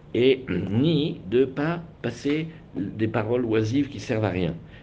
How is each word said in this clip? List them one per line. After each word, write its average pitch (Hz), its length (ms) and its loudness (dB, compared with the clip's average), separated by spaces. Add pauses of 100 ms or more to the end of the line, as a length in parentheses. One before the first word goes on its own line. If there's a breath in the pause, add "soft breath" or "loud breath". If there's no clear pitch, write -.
(140)
et 127 300 4 (120)
<clears throat> 92 140 -2
ni 147 580 2
de 123 160 4
pas 151 380 -2 (200)
passer 143 440 -2 (300 loud breath)
des 107 320 -2
paroles 117 360 0
oisives 110 440 2
qui 110 100 -12
servent 110 280 0
à 92 40 2
rien. 87 240 0 (280 loud breath)